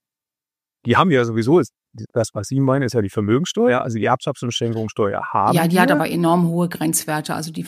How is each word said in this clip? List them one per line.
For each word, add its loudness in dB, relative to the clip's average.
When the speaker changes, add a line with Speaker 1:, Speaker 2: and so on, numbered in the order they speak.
Speaker 1:
Die 2
haben 4
wir 4
ja 4
sowieso. 2
Ist, -2
das, -2
was -8
Sie -2
meinen, 2
ist -4
ja 2
die -2
Vermögensteuer. 0
Also -4
die 0
Erbschafts- -4
und -4
Schenkungssteuer -2
haben 2
Speaker 2:
Ja, 2
die 2
hat 4
Speaker 1:
wir. 4
Speaker 2:
aber 0
enorm 2
hohe 0
Grenzwerte. -4
Also -8
die, -10